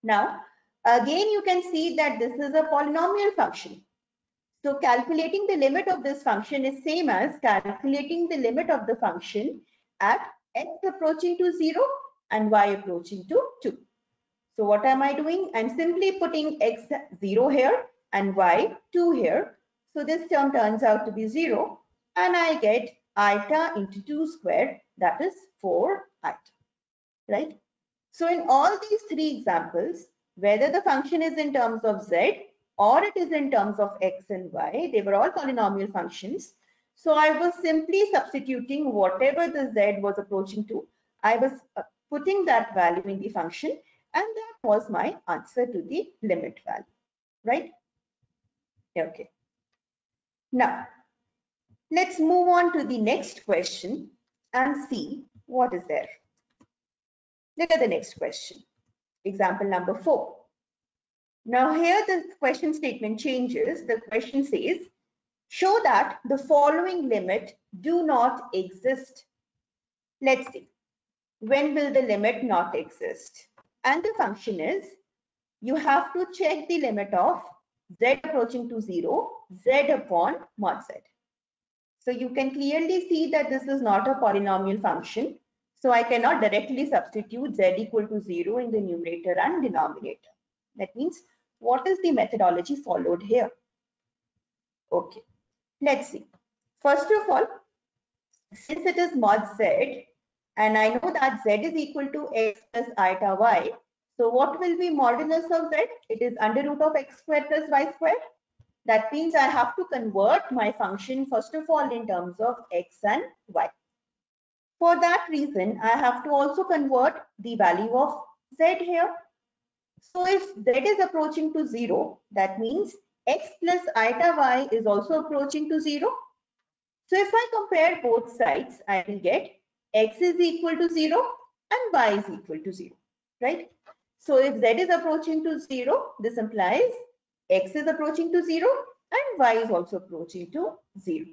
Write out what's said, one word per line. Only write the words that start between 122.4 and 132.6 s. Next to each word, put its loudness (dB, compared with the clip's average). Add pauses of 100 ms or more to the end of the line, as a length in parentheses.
means -4 (320)
x -2 (160)
plus 2 (140)
iota 4
y 2
is 0
also 2
approaching -2
to 0
zero. -2 (960)
So 2
if 4
I 4
compare 2
both 0
sides, -2
I 0
will -6
get 0 (420)
x 2
is 2
equal 0
to 2
zero 2 (500)
and 0
y 4
is -4
equal -10